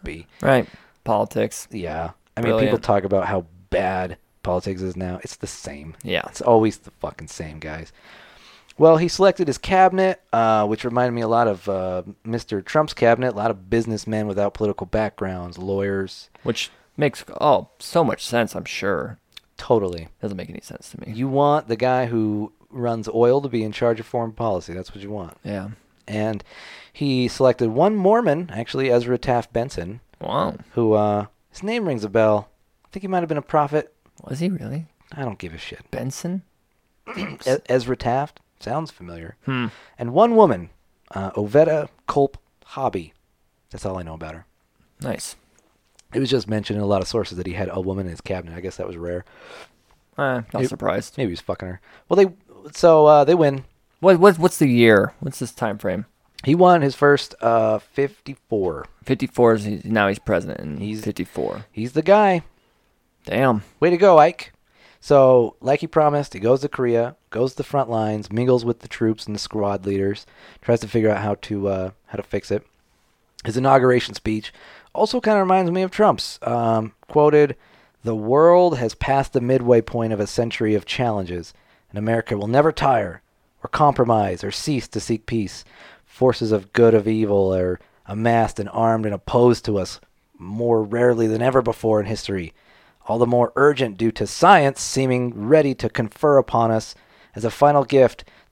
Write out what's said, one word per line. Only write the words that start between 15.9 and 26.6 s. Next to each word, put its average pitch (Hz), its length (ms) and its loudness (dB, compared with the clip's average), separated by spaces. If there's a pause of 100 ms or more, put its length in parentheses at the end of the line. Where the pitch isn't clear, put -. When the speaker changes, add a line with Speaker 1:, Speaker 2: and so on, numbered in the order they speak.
Speaker 2:
Which - 280 -6 (260)
makes, 147 260 -2 (160)
oh, 139 300 2 (100)
so - 240 -2
much - 220 -4
sense, 117 280 -2
I'm 87 120 -12
sure. 95 520 -6 (400)
Speaker 1:
Totally. 90 520 -4 (120)
Speaker 2:
Doesn't 101 140 -8
make 87 140 -12
any 82 100 -16
sense - 300 -18
to - 100 -18
me. - 140 -14
Speaker 1:
You 123 160 -6
want 143 400 2
the 117 80 -2
guy 127 300 0
who 107 440 -2 (180)
runs 117 380 -6
oil 120 340 4
to 139 60 -6
be 117 160 -2
in 107 80 -6
charge 117 300 0
of 113 40 -20
foreign 117 280 -6
policy. 104 400 -4
That's 92 200 -12
what 101 80 -18
you 101 80 -14
want. 101 360 -12
Speaker 2:
Yeah. 101 240 -10 (400)
Speaker 1:
And 107 340 -6 (480)